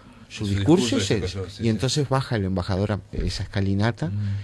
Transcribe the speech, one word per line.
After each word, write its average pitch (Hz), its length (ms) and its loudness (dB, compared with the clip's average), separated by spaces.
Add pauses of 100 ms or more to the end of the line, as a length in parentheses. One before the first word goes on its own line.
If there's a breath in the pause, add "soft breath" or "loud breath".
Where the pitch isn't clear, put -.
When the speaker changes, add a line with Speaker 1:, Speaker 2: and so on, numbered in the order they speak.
(280 loud breath)
Speaker 1:
su 110 180 -8
Speaker 2:
Su 98 60 -2
Speaker 1:
discurso 165 440 4
Speaker 2:
discurso - 0 -
Speaker 1:
y, - 20 2
Speaker 2:
y - 40 2
Speaker 1:
se, - 120 0
Speaker 2:
se 104 60 0 (180)
cayó, 92 120 -8
sí, - 100 -16
Speaker 1:
y - 40 -4
Speaker 2:
sí. 117 40 4
Speaker 1:
entonces 123 400 0
baja 131 280 0
el 101 80 2
embajador 95 480 0
a 101 80 -2 (120)
esa - 320 -2
escalinata 101 600 0
Speaker 2:
Ujú. 101 80 -4 (300 loud breath)